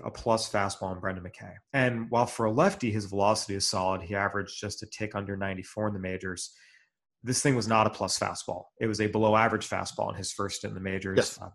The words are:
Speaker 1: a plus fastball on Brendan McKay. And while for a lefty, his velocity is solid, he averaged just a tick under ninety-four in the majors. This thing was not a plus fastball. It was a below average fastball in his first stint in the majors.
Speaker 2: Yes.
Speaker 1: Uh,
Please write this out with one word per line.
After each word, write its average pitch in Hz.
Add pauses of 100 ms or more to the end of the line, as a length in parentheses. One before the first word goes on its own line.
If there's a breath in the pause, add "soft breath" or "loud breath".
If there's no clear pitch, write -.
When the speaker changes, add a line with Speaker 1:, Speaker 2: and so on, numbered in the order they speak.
Speaker 1:
a 110
plus 113
fastball 98
on 90
Brendan 92
McKay. 92 (180)
And 120
while 117
for 113
a 107
lefty, 156
his 101
velocity 98
is 98
solid, 95
he 92
averaged 101
just 104
a 104
tick -
under 101
ninety-four 98
in 104
the 95
majors. 92 (720 soft breath)
This 123
thing 139
was 104
not 110
a 107
plus -
fastball. 92 (140)
It 113
was 107
a 107
below 107
average 110
fastball 98
in 98
his 92
first 98
stint -
in -
the 92
majors. 95
Speaker 2:
Yes. -
Speaker 1:
Uh, 92